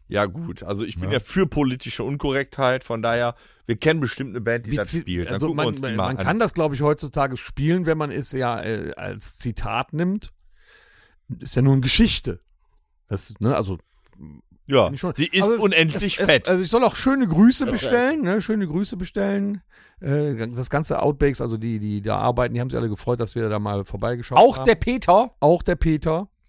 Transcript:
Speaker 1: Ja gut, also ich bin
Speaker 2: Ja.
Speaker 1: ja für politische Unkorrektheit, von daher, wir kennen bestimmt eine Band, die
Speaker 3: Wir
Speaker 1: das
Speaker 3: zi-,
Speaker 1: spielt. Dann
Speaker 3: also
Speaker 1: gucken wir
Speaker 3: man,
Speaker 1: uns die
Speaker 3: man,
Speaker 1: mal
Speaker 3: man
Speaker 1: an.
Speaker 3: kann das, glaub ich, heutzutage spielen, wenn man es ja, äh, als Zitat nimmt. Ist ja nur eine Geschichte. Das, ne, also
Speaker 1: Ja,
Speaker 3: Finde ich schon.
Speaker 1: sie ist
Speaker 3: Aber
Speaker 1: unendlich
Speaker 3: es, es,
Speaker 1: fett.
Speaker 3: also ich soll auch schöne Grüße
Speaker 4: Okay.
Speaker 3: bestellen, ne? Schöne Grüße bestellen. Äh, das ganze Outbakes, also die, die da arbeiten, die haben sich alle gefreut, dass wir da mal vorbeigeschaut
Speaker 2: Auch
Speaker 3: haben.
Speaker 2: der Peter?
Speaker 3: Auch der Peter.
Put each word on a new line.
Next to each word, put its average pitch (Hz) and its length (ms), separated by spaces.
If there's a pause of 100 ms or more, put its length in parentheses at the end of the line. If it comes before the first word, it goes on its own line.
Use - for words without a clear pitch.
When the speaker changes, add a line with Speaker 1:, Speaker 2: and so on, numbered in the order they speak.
Speaker 1:
Ja 101 180
gut, 165 380
also 101 200
ich - 120
bin 92 140
Speaker 2:
Ja. 117 80
Speaker 1:
ja - 20
für 185 260
politische 127 560
Unkorrektheit, 135 800
von 113 200
daher, 117 340 (300)
wir 113 100
kennen 156 240
bestimmt 131 300
eine 117 100
Band, 117 260
die 110 60
Speaker 3:
Wir 147 80
Speaker 1:
das 101 80
Speaker 3:
zi-, 165 140
Speaker 1:
spielt. 87 260
Dann 90 60
Speaker 3:
also 98 120
Speaker 1:
gucken 156 120
wir 151 60
Speaker 3:
man, 120 40
Speaker 1:
uns 98 80
die 135 60
Speaker 3:
man, 120 140
Speaker 1:
mal 95 100
Speaker 3:
man 131 100
Speaker 1:
an. - 80
Speaker 3:
kann 185 160
das, 214 140
glaub 156 180
ich, 127 80
heutzutage 143 560
spielen, 165 500
wenn 160 120
man 151 120
es 123 220
ja, 120 280
äh, 95 360
als 98 420
Zitat 113 540
nimmt. 180 400 (1080)
Ist - 160
ja 127 80
nur 139 120
eine 135 80
Geschichte. - 580 (680)
Das, - 320
ne, 117 160
also 95 240 (880)
Speaker 1:
Ja, 131 200
Speaker 3:
Finde 139 100
ich - 40
schon. 180 140
Speaker 1:
sie 151 120
ist 190 180
Speaker 3:
Aber 220 160
Speaker 1:
unendlich 165 540
Speaker 3:
es, - 60
es, 190 60
Speaker 1:
fett. 151 220
Speaker 3:
also 185 160
ich 156 60
soll 240 120
auch 226 140
schöne 262 320
Grüße 208 360
Speaker 4:
Okay. - 80
Speaker 3:
bestellen, 254 500
ne? 190 180
Schöne 208 260
Grüße 180 300
bestellen. 196 680 (380)
Äh, 139 480
das 120 220
ganze 147 320
Outbakes, 143 380
also 117 160
die, 110 220
die 104 240
da 104 160
arbeiten, 120 360
die 120 60
haben 127 80
sich 123 100
alle 117 100
gefreut, 120 320
dass 113 160
wir 117 120
da 104 100
mal 101 260
vorbeigeschaut 120 540
Speaker 2:
Auch 220 200
Speaker 3:
haben. 131 80
Speaker 2:
der - 80
Peter? 233 640
Speaker 3:
Auch 160 220
der 175 140
Peter. 160 520 (200)